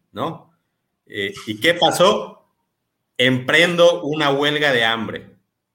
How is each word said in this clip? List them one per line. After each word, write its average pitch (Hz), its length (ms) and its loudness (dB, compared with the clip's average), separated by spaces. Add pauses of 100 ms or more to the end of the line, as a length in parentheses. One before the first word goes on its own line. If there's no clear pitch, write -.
(140)
¿no? 151 400 -10 (540)
Eh, 101 260 -8 (140)
¿y 107 140 -8
qué 165 120 2
pasó? 175 800 0 (640)
Emprendo 156 840 2
una 147 280 -2
huelga 147 440 0
de 117 100 2
hambre. 113 460 -4 (440)